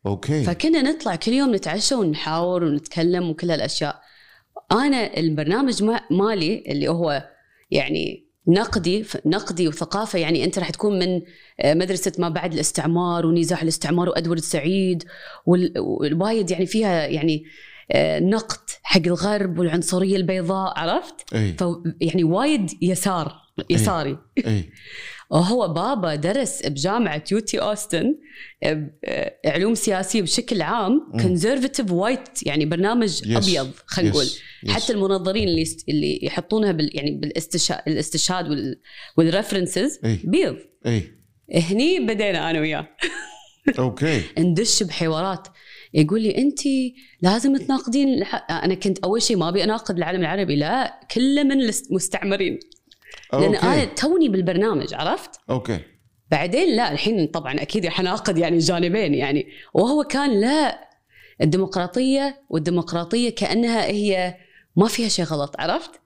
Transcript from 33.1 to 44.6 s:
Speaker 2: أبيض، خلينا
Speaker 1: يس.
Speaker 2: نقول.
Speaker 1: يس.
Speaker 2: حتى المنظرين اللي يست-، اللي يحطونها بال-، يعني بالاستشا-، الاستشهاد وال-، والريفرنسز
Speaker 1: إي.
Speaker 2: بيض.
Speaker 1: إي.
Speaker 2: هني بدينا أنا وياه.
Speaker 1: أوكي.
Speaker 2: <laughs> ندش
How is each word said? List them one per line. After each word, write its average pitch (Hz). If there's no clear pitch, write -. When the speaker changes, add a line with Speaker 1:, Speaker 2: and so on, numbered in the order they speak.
Speaker 2:
أبيض، 170
خلينا -
Speaker 1:
يس. 139
Speaker 2:
نقول. 135
Speaker 1:
يس. 104
Speaker 2:
حتى 233
المنظرين 196
اللي 160
يست-، 160
اللي 147
يحطونها 208
بال-، 156
يعني 143
بالاستشا-، 156
الاستشهاد 160
وال-، 135
والريفرنسز 190
Speaker 1:
إي. 110
Speaker 2:
بيض. 208
Speaker 1:
إي. 113
Speaker 2:
هني 226
بدينا 202
أنا 160
وياه. 156
Speaker 1:
أوكي. 127
Speaker 2:
<laughs> -
ندش 180